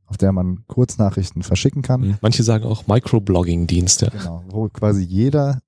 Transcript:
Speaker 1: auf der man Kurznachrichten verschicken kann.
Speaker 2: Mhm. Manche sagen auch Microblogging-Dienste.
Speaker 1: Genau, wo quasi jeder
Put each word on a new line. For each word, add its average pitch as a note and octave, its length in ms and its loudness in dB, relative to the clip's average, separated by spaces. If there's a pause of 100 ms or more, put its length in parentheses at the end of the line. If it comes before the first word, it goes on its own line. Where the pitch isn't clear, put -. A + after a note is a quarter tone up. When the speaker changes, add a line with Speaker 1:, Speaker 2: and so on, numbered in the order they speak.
Speaker 1:
auf - 100 -10
der F#2+ 160 2
man F#2 360 -4
Kurznachrichten G2 760 -2
verschicken - 400 0
kann. B2+ 180 0
Speaker 2:
Mhm. G2+ 220 0
Manche A2+ 200 2
sagen A2 220 2
auch A2 220 -4
Microblogging-Dienste. F2+ 1300 2
Speaker 1:
Genau, F2 320 -10
wo G#2+ 220 -4
quasi G2+ 340 0
jeder C3+ 640 0